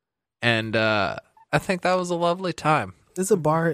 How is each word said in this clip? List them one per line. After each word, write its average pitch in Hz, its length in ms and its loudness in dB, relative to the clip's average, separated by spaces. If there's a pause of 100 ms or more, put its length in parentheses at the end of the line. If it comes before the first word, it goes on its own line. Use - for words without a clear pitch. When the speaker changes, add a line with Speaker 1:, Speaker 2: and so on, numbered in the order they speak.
(420)
Speaker 1:
And, 113 340 0
uh, 107 420 2 (340)
I 147 80 2
think 185 240 -4
that 185 120 2
was 180 140 -2
a 175 60 -2
lovely 175 380 -2
time. 135 400 0 (200)
Speaker 2:
There's 185 180 -4
a 208 60 6
bar 160 360 0